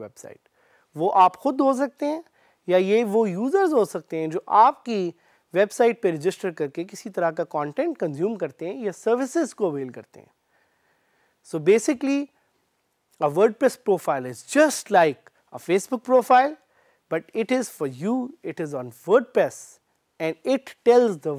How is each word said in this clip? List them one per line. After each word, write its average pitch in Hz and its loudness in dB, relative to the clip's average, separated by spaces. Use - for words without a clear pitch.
website। - -20
वो 165 -2
आप 185 4
खुद 269 -2
हो 269 2
सकते 269 -4
हैं 311 -6
या 180 4
ये 202 2
वो 214 2
यूजर्स 269 0
हो 226 4
सकते 165 -8
हैं 160 -4
जो 160 -6
आपकी 214 2
वेबसाइट 226 2
पे 185 0
रजिस्टर 180 -4
करके 156 -8
किसी 202 -16
तरह 175 -2
का 160 -4
कंटेंट 160 -6
कंज्यूम 180 -4
करते 165 -8
हैं 202 -8
या 220 -8
सर्विसेज 254 -2
को 190 -4
अवेल 135 -8
करते - -20
हैं। - -20
So - -10
basically, 269 0
a 147 0
WordPress 214 2
profile 147 -2
is 127 -12
just 294 2
like 165 2
a 135 -16
Facebook 196 -4
profile, 254 4
but 165 -4
it 220 -4
is 254 -2
for - -6
you, 220 -4
it 170 -10
is 147 -8
on 123 -10
WordPress, 202 0
and 160 -4
it 254 -2
tells 233 4
the 147 -6